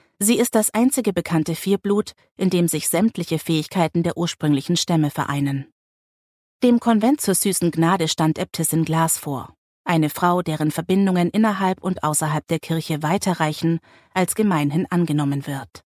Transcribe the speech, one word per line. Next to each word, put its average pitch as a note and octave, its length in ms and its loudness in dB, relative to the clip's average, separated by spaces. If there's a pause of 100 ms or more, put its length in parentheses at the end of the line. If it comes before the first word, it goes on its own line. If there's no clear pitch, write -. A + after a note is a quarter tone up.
(200)
Sie G#3 180 2
ist B3 180 0
das G#3+ 160 0
einzige A#3 420 0
bekannte E3+ 400 -2
Vierblut, G3+ 600 -2 (240)
in F#3 120 2
dem F3 180 2
sich D#3 220 -2
sämtliche F3 480 0
Fähigkeiten E3 640 0
der E3+ 160 -2
ursprünglichen D#3+ 580 0
Stämme D#3 360 0
vereinen. C#3 560 -4 (960)
Dem A#3+ 160 6
Konvent A#3 420 2
zur F#3+ 140 0
süßen F3 340 0
Gnade E3 380 2
stand D#3 320 0
Äbtissin D#3+ 440 -2
Glas D#3+ 360 0
vor, C#3 340 -8 (300)
eine D#3+ 260 2
Frau, F3+ 320 0
deren D#3 300 -2
Verbindungen F3+ 580 2
innerhalb G3+ 540 0
und F#3 200 -4
außerhalb D3+ 440 -2
der D#3+ 120 -2
Kirche D#3+ 440 -4
weiter F3 360 0
reichen, E3 400 0 (340)
als F#3 200 0
gemeinhin E3 560 0
angenommen D3 560 0
wird. C#3 380 -12 (120)